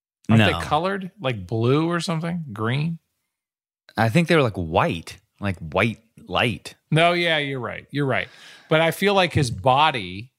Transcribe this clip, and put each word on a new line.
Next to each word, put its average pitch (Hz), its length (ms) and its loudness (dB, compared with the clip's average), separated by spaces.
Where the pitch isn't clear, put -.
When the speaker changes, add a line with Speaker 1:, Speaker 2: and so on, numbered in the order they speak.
Speaker 1:
Aren't 110 100 6
Speaker 2:
No. 107 80 6
Speaker 1:
they 85 180 0
colored? 185 460 -4
Like 117 280 -4
blue 127 420 0
or 170 80 -2
something? 165 540 -4
Green? 135 460 -2
Speaker 2:
I 113 120 2
think 156 200 2
they 175 80 4
were, 151 60 4
like, 110 140 0
white. 90 600 -2
Like, 98 180 -4
white 95 400 -2
light. 92 480 -2
Speaker 1:
No, 165 220 4
yeah, 170 240 0
you're 139 220 -6
right. 104 300 -10
You're 143 160 -2
right. 104 220 -2
But 156 120 2
I 165 120 2
feel 202 220 0
like 180 200 2
his 143 160 2
body, 120 880 0